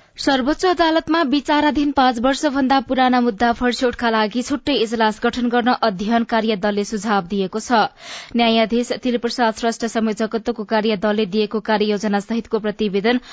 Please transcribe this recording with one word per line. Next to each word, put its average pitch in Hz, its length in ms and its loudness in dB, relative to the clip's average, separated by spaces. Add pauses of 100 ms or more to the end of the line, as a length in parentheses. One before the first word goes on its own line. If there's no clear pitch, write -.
(240)
सर्वोच्च 277 420 2
अदालतमा 330 560 2
विचाराधीन 294 720 0
पाँच 254 280 2
वर्षभन्दा 269 580 2 (100)
पुराना 254 320 2
मुद्दा 240 320 0
फर्स्यौटका 240 580 -2
लागि 220 320 0
छुट्टै 285 320 -2
इजलास 220 500 0
गठन 240 240 -2
गर्न 240 240 2 (100)
अध्ययन 226 420 0
कार्य 220 320 0
दलले 202 280 -2
सुझाव 202 420 -2
दिएको 196 340 -4
छ। 220 300 2 (460)
न्यायाधीश 226 560 2 (100)
तिलप्रसाद 233 520 0
श्रेष्ठ 233 320 -2
संयोजकत्वको 220 800 -2
कार्य 214 320 0
दलले 208 300 0
दिएको 208 340 -2
कार्ययोजना 208 600 0
सहितको 226 380 -4
प्रतिवेदन 214 600 0 (120)